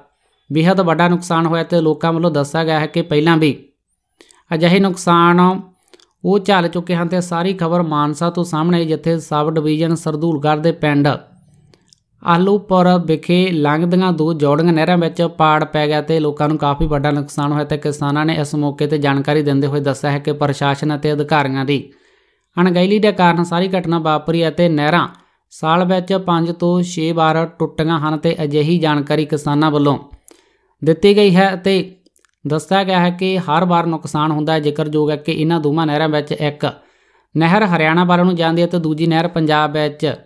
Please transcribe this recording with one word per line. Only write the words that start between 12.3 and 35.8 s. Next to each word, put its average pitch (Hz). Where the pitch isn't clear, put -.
ਵਿਖੇ 160
ਲੰਘਦੀਆਂ 170
ਦੋ 156
ਜੋੜੀਆਂ 156
ਨਹਿਰਾਂ 160
ਵਿੱਚ 170
ਪਾੜ 156
ਪੈ 151
ਗਿਆ 151
ਤੇ 160
ਲੋਕਾਂ 151
ਨੂੰ 151
ਕਾਫੀ 143
ਵੱਡਾ 147
ਨੁਕਸਾਨ 143
ਹੋਇਆ 151
ਤੇ 151
ਕਿਸਾਨਾਂ 147
ਨੇ 160
ਇਸ 143
ਮੌਕੇ 147
ਤੇ 151
ਜਾਣਕਾਰੀ 143
ਦਿੰਦੇ 143
ਹੋਏ 143
ਦੱਸਿਆ 139
ਹੈ 143
ਕਿ 147
ਪ੍ਰਸ਼ਾਸਨ 143
ਅਤੇ 151
ਅਧਿਕਾਰੀਆਂ 143
ਦੀ 139
ਅਣਗਹਿਲੀ 180
ਦੇ 208
ਕਾਰਨ 175
ਸਾਰੀ 175
ਘਟਨਾ 170
ਵਾਪਰੀ 160
ਹੈ 160
ਤੇ 175
ਨਹਿਰਾਂ 151
ਸਾਲ 165
ਵਿੱਚ 180
ਪੰਜ 170
ਤੋਂ 175
ਛੇ 170
ਵਾਰ 160
ਟੁੱਟੀਆਂ 160
ਹਨ 156
ਤੇ 165
ਅਜਿਹੀ 151
ਜਾਣਕਾਰੀ 151
ਕਿਸਾਨਾਂ 151
ਵੱਲੋਂ 143
ਦਿੱਤੀ 165
ਗਈ 202
ਹੈ 190
ਤੇ 190
ਦੱਸਿਆ 156
ਗਿਆ 185
ਹੈ 175
ਕਿ 185
ਹਰ 170
ਵਾਰ 175
ਨੁਕਸਾਨ 156
ਹੁੰਦਾ 151
ਹੈ। 160
ਜ਼ਿਕਰਯੋਗ 151
ਹੈ 147
ਕਿ 147
ਇਹਨਾਂ 160
ਦੋਵਾਂ 156